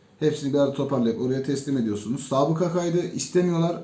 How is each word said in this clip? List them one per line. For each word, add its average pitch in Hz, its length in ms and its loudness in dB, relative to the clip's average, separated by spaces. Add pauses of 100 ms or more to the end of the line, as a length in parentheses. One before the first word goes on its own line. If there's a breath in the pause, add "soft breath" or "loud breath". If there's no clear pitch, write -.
(200 soft breath)
hepsini 147 340 0
bir 143 40 4
arada 135 160 4
toparlayıp 127 480 0
oraya 131 220 0
teslim 139 340 -2
ediyorsunuz. 110 500 -2
Sabıka 160 460 2
kaydı 175 340 0
istemiyorlar 170 760 0